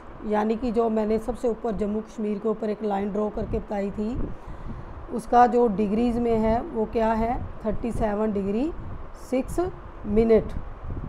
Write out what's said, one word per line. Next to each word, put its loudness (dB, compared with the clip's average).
यानी 2
कि -2
जो 2
मैंने 2
सबसे -2
ऊपर -2
जम्मू -2
कश्मीर -4
के -2
ऊपर -2
एक -4
लाइन 0
ड्रॉ 0
करके -2
बताई -4
थी, -2
उसका 6
जो 4
डिग्रीज 2
में 2
है 4
वो -2
क्या 2
है, 0
थर्टी 0
सेवन 0
डिग्री 0
सिक्स 0
मिनट। 6